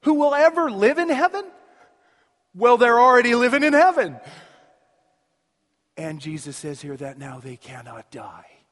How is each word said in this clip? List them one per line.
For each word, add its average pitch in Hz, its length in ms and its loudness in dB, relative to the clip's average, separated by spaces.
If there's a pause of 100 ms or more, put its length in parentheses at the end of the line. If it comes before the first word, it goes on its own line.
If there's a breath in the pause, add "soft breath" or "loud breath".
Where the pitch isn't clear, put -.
who 302 120 0
will 294 200 0
ever 320 360 0
live 220 280 0
in 339 100 -4
heaven, 370 380 -2 (1080 soft breath)
well, 233 220 4
they're 233 240 4
already 247 340 4
living 247 280 0
in 302 100 2
heaven. 285 480 0 (1800 loud breath)
And 156 240 -12
Jesus 147 380 -14
says 147 240 -14
here 143 160 -14
that 139 180 -14
now 135 240 -18
they 123 160 -18
cannot 120 540 -20
die. - 400 -20 (220)